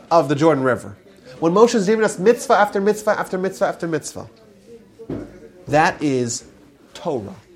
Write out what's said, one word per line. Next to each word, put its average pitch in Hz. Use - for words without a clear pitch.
of 160
the 151
Jordan 143
River, 107
when 165
Moshe 226
is 202
giving 220
us -
mitzvah 226
after 202
mitzvah 208
after 185
mitzvah 185
after 170
mitzvah, 143
that 156
is 127
Torah. 110